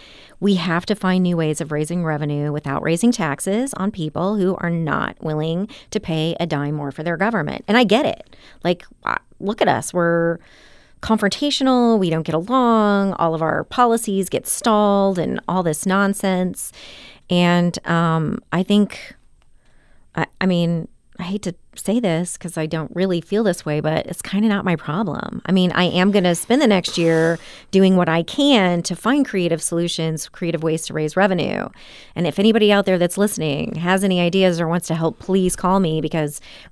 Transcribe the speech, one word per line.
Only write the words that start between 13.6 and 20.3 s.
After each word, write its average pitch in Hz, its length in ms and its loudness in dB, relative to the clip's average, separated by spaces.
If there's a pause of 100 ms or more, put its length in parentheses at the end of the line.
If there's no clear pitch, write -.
policies 226 640 0
get - 180 -4
stalled 202 720 2
and 131 300 -2
all 180 160 0
this 156 240 -2
nonsense. 190 840 0 (600)
And, 175 560 2
um, 165 520 0 (120)
I 170 100 -2
think, - 540 0 (960)
I, - 140 -2 (120)